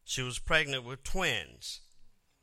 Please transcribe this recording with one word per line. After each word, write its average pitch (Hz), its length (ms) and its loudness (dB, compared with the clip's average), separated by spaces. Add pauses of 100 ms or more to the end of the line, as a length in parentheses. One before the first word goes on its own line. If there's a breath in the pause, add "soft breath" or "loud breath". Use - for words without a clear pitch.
She - 180 -2
was 123 160 -4
pregnant 139 460 2
with 127 200 -10
twins, 104 760 0 (640)